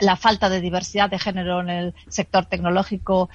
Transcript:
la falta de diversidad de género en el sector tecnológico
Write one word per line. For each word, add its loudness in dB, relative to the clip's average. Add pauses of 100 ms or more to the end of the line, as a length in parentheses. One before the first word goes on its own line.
la 6
falta 2
de 0
diversidad -2
de -4
género -2
en -4
el -4 (140)
sector 0
tecnológico 0